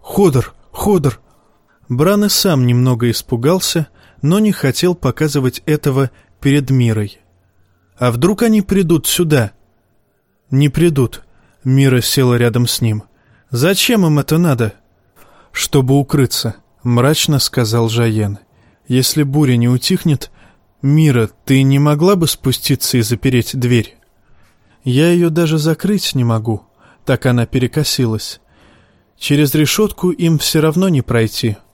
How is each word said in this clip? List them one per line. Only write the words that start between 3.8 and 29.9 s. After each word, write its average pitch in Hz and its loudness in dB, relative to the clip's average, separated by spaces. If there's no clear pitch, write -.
но 170 2
не 214 2
хотел 175 -2
показывать 139 -2
этого 139 -2
перед 139 0
Мирой. 110 0
«А 123 0
вдруг 165 0
они 220 2
придут 180 0
сюда?» 147 0
«Не 139 2
придут». 147 -2
Мира 131 2
села 123 0
рядом 120 0
с - -6
ним. 110 -2
«Зачем 185 0
им 151 2
это 156 0
надо?» 127 0
«Чтобы 135 0
укрыться», 131 -2
мрачно 135 0
сказал 117 -2
Жаен. 110 -2
Если 131 0
буря 135 2
не 120 2
утихнет, 147 -2
«Мира, 139 2
ты 135 4
не 139 4
могла 151 2
бы 165 0
спуститься - -2
и 120 2
запереть 120 -2
дверь? 123 -2
Я 147 2
ее 170 2
даже 160 0
закрыть 165 -2
не 127 0
могу, 113 -4
так 135 -2
она 120 0
перекосилась. 123 -4
Через 147 0
решетку 180 0